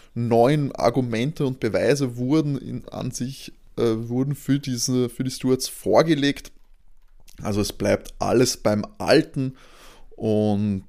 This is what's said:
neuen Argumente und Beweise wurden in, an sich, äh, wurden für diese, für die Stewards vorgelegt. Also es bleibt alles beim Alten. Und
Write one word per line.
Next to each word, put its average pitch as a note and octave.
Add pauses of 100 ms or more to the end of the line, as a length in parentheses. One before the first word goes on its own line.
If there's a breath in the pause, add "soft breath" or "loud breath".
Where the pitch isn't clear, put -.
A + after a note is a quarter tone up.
(160 loud breath)
neuen A#2+
Argumente B2
und C3
Beweise A#2
wurden C#3+
in, A#2+
an -
sich, - (240)
äh, A#2
wurden A#2
für C#3
diese, B2+
für C3
die B2+
Stewards B2+
vorgelegt. C#3+ (920)
Also G#2
es G2+
bleibt -
alles A#2
beim G#2+ (140)
Alten. C3 (600 loud breath)
Und G#2+